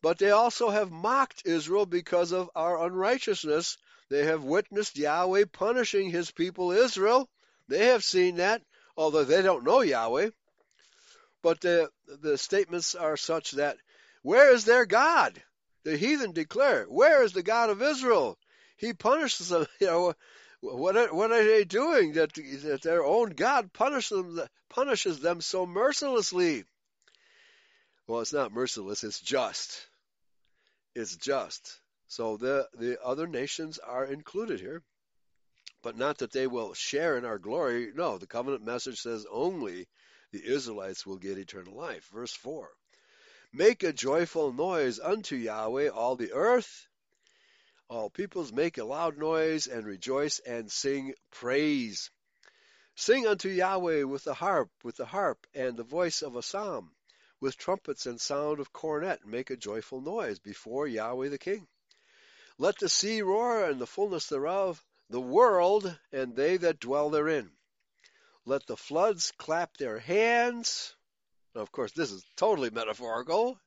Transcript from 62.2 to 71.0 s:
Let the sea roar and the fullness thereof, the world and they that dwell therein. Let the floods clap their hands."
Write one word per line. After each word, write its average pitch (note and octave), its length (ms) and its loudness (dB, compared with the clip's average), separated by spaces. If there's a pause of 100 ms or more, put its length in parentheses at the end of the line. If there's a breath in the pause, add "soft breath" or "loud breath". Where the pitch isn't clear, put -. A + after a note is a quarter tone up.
Let F3 220 0
the F#3+ 100 -2
sea A3 320 -2
roar G#3+ 480 0
and C#3 100 -2
the B2 80 -6
fullness F#3+ 420 -4
thereof, E3+ 540 -2 (280)
the A#2+ 100 -4
world F#3+ 760 4 (160)
and C3 240 -6
they D3 220 2
that E3+ 240 0
dwell C#3+ 300 0
therein. D3+ 400 0 (960 soft breath)
Let C3+ 200 -2
the A#2 120 -10
floods F3 580 0
clap E3 400 -4
their A2+ 220 -6
hands." A#3 960 0 (600)